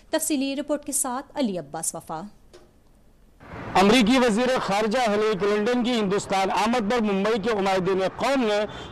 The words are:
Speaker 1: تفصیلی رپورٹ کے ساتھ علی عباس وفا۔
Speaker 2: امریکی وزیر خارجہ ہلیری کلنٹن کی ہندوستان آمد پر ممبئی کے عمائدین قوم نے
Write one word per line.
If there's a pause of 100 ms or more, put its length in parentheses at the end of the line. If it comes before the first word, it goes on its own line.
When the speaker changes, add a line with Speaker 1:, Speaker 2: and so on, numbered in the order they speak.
(100)
Speaker 1:
تفصیلی
رپورٹ
کے
ساتھ
علی
عباس
وفا۔ (1500)
Speaker 2:
امریکی
وزیر
خارجہ (100)
ہلیری
کلنٹن
کی
ہندوستان
آمد
پر
ممبئی
کے
عمائدین (140)
قوم
نے (280)